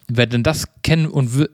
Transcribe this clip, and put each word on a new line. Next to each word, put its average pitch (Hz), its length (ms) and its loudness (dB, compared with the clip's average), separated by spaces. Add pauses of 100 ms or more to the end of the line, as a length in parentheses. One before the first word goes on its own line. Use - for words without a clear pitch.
wer 120 180 0
denn 117 180 -2
das - 260 -2 (140)
kennen 156 240 2
und 127 280 0
wü-, 147 180 2